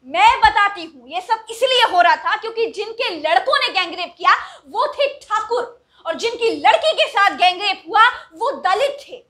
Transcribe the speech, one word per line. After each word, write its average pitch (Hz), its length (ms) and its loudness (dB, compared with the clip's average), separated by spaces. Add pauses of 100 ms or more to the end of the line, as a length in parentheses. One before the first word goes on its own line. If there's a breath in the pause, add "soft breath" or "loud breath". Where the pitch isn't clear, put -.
मैं 415 340 4
बताती 403 440 2
हूँ, 262 240 -20
ये 339 120 -6
सब 453 300 -4
इसलिए 494 360 2
हो 359 140 2
रहा 330 160 6
था 359 200 -2
क्योंकि 453 340 -4
जिनके 440 480 -6
लड़कों 370 400 0
ने 508 160 -2
गैंगरेप 349 440 -4
किया 359 180 2 (320 loud breath)
वो 427 260 -2
थे 554 140 0 (100)
ठाकुर - 680 -6 (220 soft breath)
और 330 80 -4
जिनकी 453 460 -2
लड़की 622 320 2
के 605 160 0
साथ 392 280 2
गैंगरेप 359 520 0
हुआ 440 200 6 (260)
वो 440 160 -4 (100)
दलित 453 400 0
थे। 254 300 -18